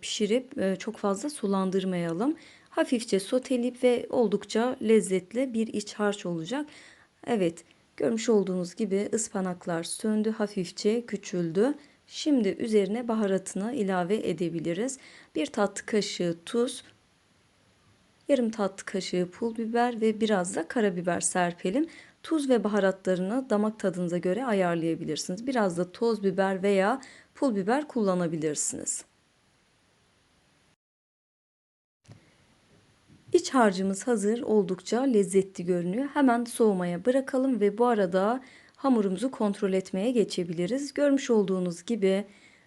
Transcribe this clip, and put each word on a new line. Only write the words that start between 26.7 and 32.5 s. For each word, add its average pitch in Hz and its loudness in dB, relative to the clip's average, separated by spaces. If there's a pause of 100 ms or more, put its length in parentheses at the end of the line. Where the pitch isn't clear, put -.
pul 262 0
biber 233 0
kullanabilirsiniz. 170 -2 (4000)